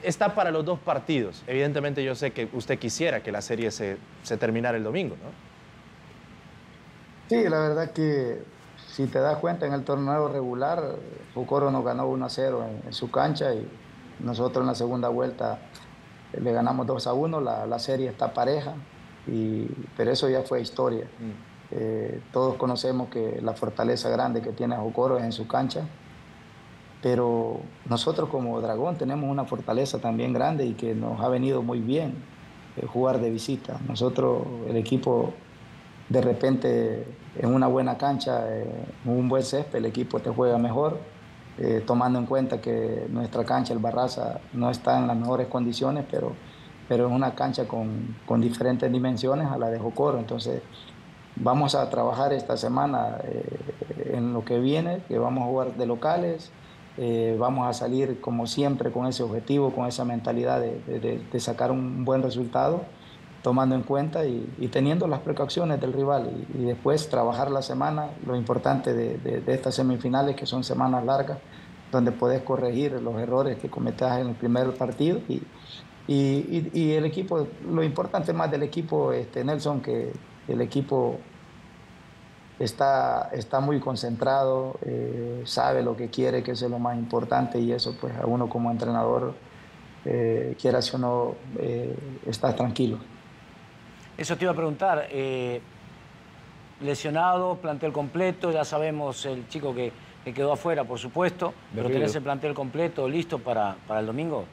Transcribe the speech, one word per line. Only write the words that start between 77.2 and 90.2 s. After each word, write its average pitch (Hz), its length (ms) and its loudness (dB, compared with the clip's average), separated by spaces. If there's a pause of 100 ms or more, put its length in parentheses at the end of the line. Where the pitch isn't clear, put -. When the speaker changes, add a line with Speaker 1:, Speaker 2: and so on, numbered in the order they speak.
Speaker 2:
lo 160 160 2
importante 170 500 0
más 165 180 0
del 139 100 0
equipo, 147 520 0
este, 123 300 -2
Nelson, 147 380 0
que 120 320 -2 (340)
el 123 140 0
equipo 127 580 2 (1400)
está, 123 720 2
está 131 260 0
muy 143 200 2
concentrado, 131 1040 2
eh, 120 600 -4
sabe 127 380 2
lo 117 120 0
que 113 140 -6
quiere, 127 340 2
que 123 80 -4
eso 123 140 -2
es 120 60 0
lo 120 80 -2
más 120 180 0
importante, 117 640 0
y 117 120 2
eso, 120 280 -2
pues, 123 180 -4
a - 80 -2
uno 120 240 2
como 120 220 0
entrenador, 120 640 2 (720)
eh, 120 560 2